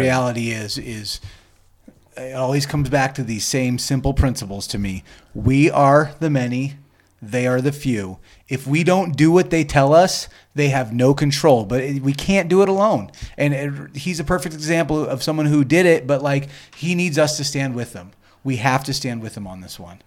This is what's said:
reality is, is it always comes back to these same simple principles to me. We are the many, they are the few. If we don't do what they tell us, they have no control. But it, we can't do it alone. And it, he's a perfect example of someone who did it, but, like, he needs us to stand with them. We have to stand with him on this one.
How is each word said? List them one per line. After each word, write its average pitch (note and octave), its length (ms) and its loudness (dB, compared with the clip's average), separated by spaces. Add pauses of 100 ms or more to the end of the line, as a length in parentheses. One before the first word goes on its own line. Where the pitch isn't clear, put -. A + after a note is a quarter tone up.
reality B2 460 0
is, A2 260 -6
is G#2+ 440 -10 (960)
it C3 180 -12
always C3+ 320 -2
comes C#3+ 220 -2
back C3+ 260 0
to C#3 80 -6
these A2 220 -6
same B2+ 340 -2
simple C3+ 360 -2
principles G2+ 540 -2
to G#2+ 100 -6
me. F#2+ 240 -4 (320)
We C3+ 360 2
are C#3+ 480 4
the D#3+ 120 -2
many, B2+ 440 -2 (460)
they B2 260 -2
are B2+ 140 2
the C#3 120 0
few. A2 460 -4 (300)
If B2+ 180 -6
we D3+ 180 2
don't F3 320 2
do D#3 140 6
what F3+ 200 4
they E3 140 2
tell C#3+ 300 4
us, F3+ 340 4 (260)
they C#3+ 140 2
have C3 240 -2
no B2+ 220 4
control. C#3+ 500 4
But B2 180 -2
it, C#3 200 -4
we C3+ 100 0
can't F3 360 0
do F#3 140 4
it G3 60 2
alone. F#3+ 420 0 (260)
And D3 180 0
it, C#3+ 420 -8
he's E3+ 240 -6
a D#3+ 40 -6
perfect F3 300 -2
example D3+ 520 0
of C3+ 160 -4
someone D#3 240 0
who D3 180 4
did E3+ 220 4
it, E3 200 4
but, C3+ 160 0
like, C#3+ 260 -2 (280)
he E3+ 180 -4
needs F3 240 0
us D3+ 200 2
to D3 60 -6
stand C3+ 300 -4
with A#2+ 180 -8
them. F2+ 200 -18 (320)
We C3+ 140 -2
have C3 260 0
to - 100 -4
stand A#2+ 280 -8
with A2 140 -12
him G#2 120 -12
on F#2 120 -16
this F#2 180 -18
one. F2+ 280 -18